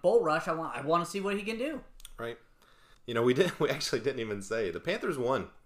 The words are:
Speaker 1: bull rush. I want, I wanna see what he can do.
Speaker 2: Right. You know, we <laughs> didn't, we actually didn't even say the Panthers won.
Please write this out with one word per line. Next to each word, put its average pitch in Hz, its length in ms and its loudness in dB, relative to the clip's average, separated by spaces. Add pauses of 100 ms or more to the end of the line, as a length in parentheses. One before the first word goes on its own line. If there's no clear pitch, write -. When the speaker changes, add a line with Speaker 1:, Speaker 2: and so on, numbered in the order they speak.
Speaker 1:
bull 214 200 6
rush. 160 240 2
I 175 60 0
want, 156 240 -4
I 123 60 -6
wanna 165 220 2
see - 160 -6
what 196 160 -2
he 208 60 -4
can 220 160 -4
do. 285 220 -4 (360)
Speaker 2:
Right. 117 220 -8 (680)
You 120 80 -6
know, 113 100 2
we 123 100 8
<laughs> - 0 -
didn't, 170 240 2
we 151 100 2
actually 143 320 -2
didn't 127 200 -2
even 104 200 -4
say 107 300 -2
the 85 80 -6
Panthers 180 400 -4
won. 123 300 0 (180)